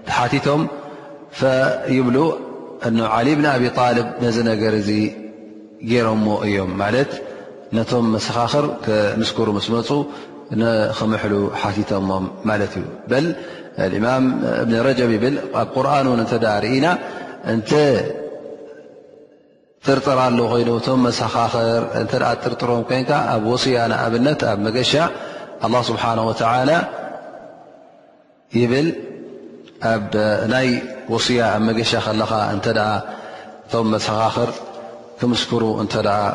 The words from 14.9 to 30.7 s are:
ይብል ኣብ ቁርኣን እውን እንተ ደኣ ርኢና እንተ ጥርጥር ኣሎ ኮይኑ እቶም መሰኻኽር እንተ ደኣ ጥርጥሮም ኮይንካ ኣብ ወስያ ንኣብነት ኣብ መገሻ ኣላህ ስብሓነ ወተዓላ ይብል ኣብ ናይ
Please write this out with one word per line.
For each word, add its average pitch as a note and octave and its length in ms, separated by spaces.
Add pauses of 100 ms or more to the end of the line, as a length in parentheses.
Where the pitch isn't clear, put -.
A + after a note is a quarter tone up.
ይብል A#2+ 240 (180)
ኣብ A2 160
ቁርኣን C#3 380
እውን A#2+ 140
እንተ A2 180
ደኣ A2 200
ርኢና C3 280 (580)
እንተ A2+ 260 (2000)
ጥርጥር C3+ 360
ኣሎ B2 260
ኮይኑ A#2 280
እቶም B2+ 280
መሰኻኽር A#2 840 (120)
እንተ A2+ 240
ደኣ B2 160
ጥርጥሮም A#2+ 480
ኮይንካ B2+ 280 (160)
ኣብ A2 180
ወስያ B2 420
ንኣብነት A#2 560
ኣብ G#2+ 160
መገሻ A2 340 (680)
ኣላህ A#2 220
ስብሓነ A2+ 400
ወተዓላ A#2+ 480 (1800)
ይብል B2 360 (960)
ኣብ A2 240 (400)
ናይ B2+ 200 (400)